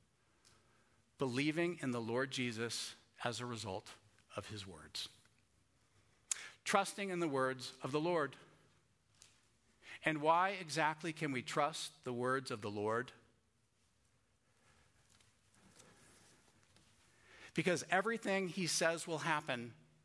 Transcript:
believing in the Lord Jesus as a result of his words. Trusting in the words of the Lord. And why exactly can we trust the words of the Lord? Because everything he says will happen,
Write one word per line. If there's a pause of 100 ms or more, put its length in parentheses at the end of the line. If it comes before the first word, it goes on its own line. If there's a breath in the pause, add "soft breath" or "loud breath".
(1200 soft breath)
believing
in
the
Lord
Jesus (300)
as
a
result (440)
of
his
words. (1600 loud breath)
Trusting
in
the
words (100)
of
the
Lord. (1700 loud breath)
And
why
exactly
can
we
trust (120)
the
words
of
the
Lord? (4000 loud breath)
Because
everything
he
says
will
happen, (320)